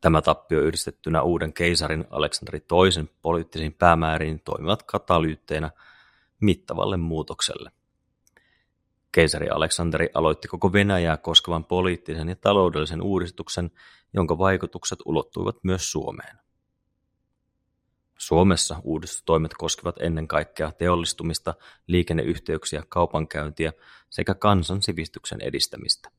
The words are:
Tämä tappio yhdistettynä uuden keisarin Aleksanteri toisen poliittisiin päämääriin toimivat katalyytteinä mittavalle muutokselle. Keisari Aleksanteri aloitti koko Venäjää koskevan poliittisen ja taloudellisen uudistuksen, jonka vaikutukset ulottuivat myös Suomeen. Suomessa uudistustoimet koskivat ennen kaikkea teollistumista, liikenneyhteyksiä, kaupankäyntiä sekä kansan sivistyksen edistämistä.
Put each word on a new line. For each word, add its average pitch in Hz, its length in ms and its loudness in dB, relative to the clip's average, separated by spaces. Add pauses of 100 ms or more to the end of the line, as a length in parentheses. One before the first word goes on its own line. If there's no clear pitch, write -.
Tämä 80 200 6
tappio 78 400 2
yhdistettynä 80 600 -2
uuden 82 320 0
keisarin 82 560 0
Aleksanteri - 500 -6
toisen 85 500 2 (120)
poliittisiin 80 520 -4
päämääriin 80 720 2
toimivat - 380 -4
katalyytteinä 80 880 -2 (680)
mittavalle 95 580 2
muutokselle. - 760 -4 (1400)
Keisari 76 380 4
Aleksanteri 80 640 0
aloitti 78 340 0
koko 90 260 0
Venäjää 92 440 2
koskevan 82 480 -2
poliittisen 87 640 -2
ja 92 60 -6
taloudellisen 82 680 2
uudistuksen, 87 680 -4 (420)
jonka 85 240 2
vaikutukset 90 680 -2
ulottuivat 82 580 -4
myös 92 280 -2
Suomeen. - 480 -8 (1800)
Suomessa 85 680 2
uudistustoimet 80 760 -2
koskivat - 420 -6
ennen 80 280 -4
kaikkea 78 440 -4
teollistumista, 85 840 -2 (340)
liikenneyhteyksiä, 80 1000 -2
kaupankäyntiä 80 840 -2 (360)
sekä 95 240 -2
kansan 98 480 2
sivistyksen - 600 -8
edistämistä. - 760 -4